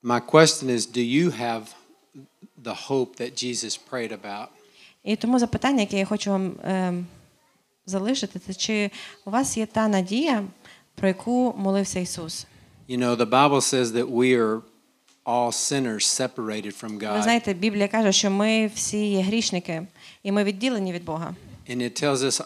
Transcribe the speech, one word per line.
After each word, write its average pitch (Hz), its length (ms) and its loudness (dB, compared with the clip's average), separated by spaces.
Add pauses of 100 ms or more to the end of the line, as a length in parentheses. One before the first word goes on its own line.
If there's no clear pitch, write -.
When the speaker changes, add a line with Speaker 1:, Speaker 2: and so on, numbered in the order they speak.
Speaker 1:
My 120 160 0
question 156 500 6
is, 117 160 0
do 123 160 -4
you 143 300 4
have 117 320 -4 (1000)
the 117 120 -8 (120)
hope 131 340 0
that 123 100 -6 (120)
Jesus 113 360 -6 (120)
prayed 117 200 -4
about? 104 360 -10 (560)
Speaker 2:
І 208 120 0
тому 240 240 2
запитання, 247 420 0
яке 202 160 -2
я 196 80 2
хочу 202 260 -2
вам, 190 220 -2 (100)
ем, 180 420 -2 (800)
залишити, 196 540 -4
це - 140 -12
чи 208 380 -2 (340)
у 190 60 -8
вас 254 260 0
є 220 80 0
та 220 220 0
надія, 214 560 2 (520)
про - 120 0
яку 240 500 2
молився 196 420 0
Ісус? 175 480 -8 (420)
Speaker 1:
You 127 80 -2
know, 123 180 2
the 117 140 4
Bible 139 320 6
says 127 240 2
that 117 260 0
we 127 260 4
are 110 240 2 (640)
all 120 260 0
sinners 120 540 -2 (160)
separated 107 520 -6 (100)
from 113 60 -10 (100)
Speaker 2:
Ви 107 80 -6
Speaker 1:
God. 104 160 0
Speaker 2:
знаєте, 226 300 2
Біблія 202 340 0
каже, 214 240 2
що 196 200 2
ми 220 440 2
всі 214 360 -2
є 196 100 2
грішники, 185 680 -2 (360)
і 196 80 -2
ми 208 120 2
відділені 202 500 -2
від 175 120 -8
Бога. 165 300 -6 (340)
Speaker 1:
And 123 80 -4
it 123 260 -4
tells 143 140 4
us 127 280 0